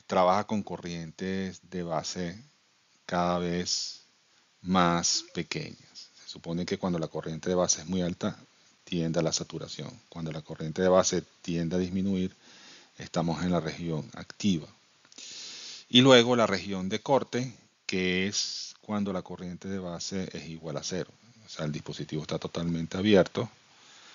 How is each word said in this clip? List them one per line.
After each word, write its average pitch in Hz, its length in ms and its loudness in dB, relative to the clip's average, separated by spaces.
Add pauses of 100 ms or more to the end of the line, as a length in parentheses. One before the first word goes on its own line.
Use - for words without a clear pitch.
trabaja 95 380 4
con 107 180 -2
corrientes 92 1000 -6 (100)
de 90 120 -4
base 87 600 -4 (640)
cada 87 320 0
vez 87 640 -2 (600)
más 87 640 4 (100)
pequeñas. - 760 -10 (120)
Se - 60 -20
supone 85 380 -6
que 98 120 -2
cuando 90 200 0
la 80 100 -2
corriente 80 400 -6
de 92 60 2
base 87 260 2
es 80 60 -14
muy 92 160 0
alta, 87 360 -4 (460)
tiende 82 360 0
a - 20 2
la 78 100 0
saturación. - 580 -8 (180)
Cuando 80 240 -8
la 78 100 -10
corriente 80 400 -4
de 92 60 6
base 92 340 6 (200)
tiende 85 340 -2
a - 20 2
disminuir, 92 560 0 (600)
estamos 82 480 -2
en 90 80 2
la 85 80 4
región 80 540 -4
activa. - 520 -2 (1200)
Y 123 100 10
luego 123 360 10
la 113 100 6
región 95 420 -2
de 107 120 -2
corte, 127 520 0 (320)
que 92 420 0
es - 540 -6
cuando 104 320 -2
la 90 100 -2
corriente 90 460 -10
de 98 100 -4
base 90 540 -6
es 76 160 -10
igual 78 300 -8
a - 40 -6
cero. 87 280 -6 (340)
O - 40 -20
sea, 80 180 -6
el 76 60 -2
dispositivo 76 500 -6
está - 160 -6
totalmente 85 580 -4
abierto 101 540 6 (640)